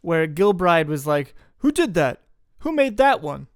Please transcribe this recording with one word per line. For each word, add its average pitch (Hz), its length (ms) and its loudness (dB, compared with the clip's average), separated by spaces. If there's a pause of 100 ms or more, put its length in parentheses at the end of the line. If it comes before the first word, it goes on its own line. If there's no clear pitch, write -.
where 160 260 0
Gilbride 175 600 2
was 147 180 -4
like, 147 300 -4 (220)
"Who 285 140 0
did 294 220 -2
that? 147 280 0 (380)
Who 320 120 -4
made 269 260 0
that 269 240 4
one? 143 340 -10